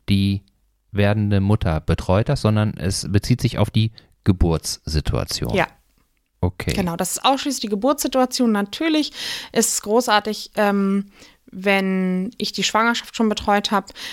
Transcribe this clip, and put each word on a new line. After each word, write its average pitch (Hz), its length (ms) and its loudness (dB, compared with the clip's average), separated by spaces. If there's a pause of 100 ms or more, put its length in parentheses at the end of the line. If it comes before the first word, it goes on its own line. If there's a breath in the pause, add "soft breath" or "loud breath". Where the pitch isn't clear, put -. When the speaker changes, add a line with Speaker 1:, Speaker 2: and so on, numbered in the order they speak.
Speaker 1:
die 98 360 2 (500)
werdende 101 480 2
Mutter 98 400 2
betreut 92 480 0
hast, 139 140 0
sondern 107 340 2
es - 340 -4
bezieht 110 300 2
sich - 160 0
auf 104 140 2
die 110 200 0 (320 soft breath)
Geburtssituation. 80 1300 0
Speaker 2:
Ja. 175 140 2 (720)
Speaker 1:
Okay. - 340 -2
Speaker 2:
Genau, 175 220 -2
das - 220 -4
ist - 80 -6
ausschließlich 269 360 2
die 226 60 -4
Geburtssituation. 254 880 0
Natürlich 294 580 -2 (400 loud breath)
ist - 220 0
es - 80 -4
großartig, 214 720 -2
ähm, 202 520 0 (440 loud breath)
wenn 190 840 0
ich - 160 -6
die 196 100 -4
Schwangerschaft 226 540 -2
schon 226 100 2
betreut 208 440 0
habe, 196 160 0 (260 loud breath)